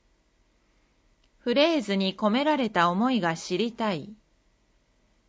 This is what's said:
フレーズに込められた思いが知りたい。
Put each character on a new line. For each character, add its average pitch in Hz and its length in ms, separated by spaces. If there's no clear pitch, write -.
フ 240 140
レ 302 260
ー - 40
ズ 202 120
に 190 220
込 214 140
め 254 140
ら 302 120
れ 240 140
た 175 200
思 214 200
い 247 100
が 165 160
知 180 220
り 226 140
た 220 200
い。 170 220